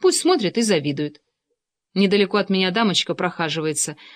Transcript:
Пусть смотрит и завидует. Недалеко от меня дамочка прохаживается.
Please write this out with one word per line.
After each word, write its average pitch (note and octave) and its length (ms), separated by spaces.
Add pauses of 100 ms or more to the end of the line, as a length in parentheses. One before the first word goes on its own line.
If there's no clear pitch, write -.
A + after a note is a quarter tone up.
Пусть - 200
смотрит C4+ 380
и A#3+ 40
завидует. D3 580 (760)
Недалеко G3 440
от G3 120
меня F#3+ 220
дамочка F#3 420
прохаживается. D#3 800 (200)